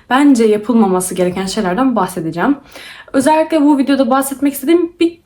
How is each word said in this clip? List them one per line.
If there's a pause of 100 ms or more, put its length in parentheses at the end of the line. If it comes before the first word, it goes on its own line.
bence
yapılmaması
gereken
şeylerden
bahsedeceğim. (560)
Özellikle
bu
videoda
bahsetmek
istediğim
bir